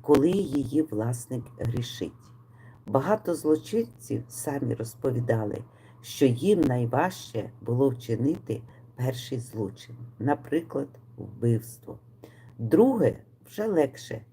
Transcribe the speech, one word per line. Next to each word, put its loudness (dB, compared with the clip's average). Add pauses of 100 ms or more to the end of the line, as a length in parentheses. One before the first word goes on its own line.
коли 6
її 0
власник -2 (160)
грішить. -4 (720)
Багато 2
злочинців -2
самі -4
розповідали, -2 (380)
що 0
їм 4
найважче 0 (120)
було 2
вчинити -2 (340)
перший -4
злочин, -10 (240)
наприклад, -2 (300)
вбивство. -4 (580)
Друге 4 (280)
вже -6
легше 0 (120)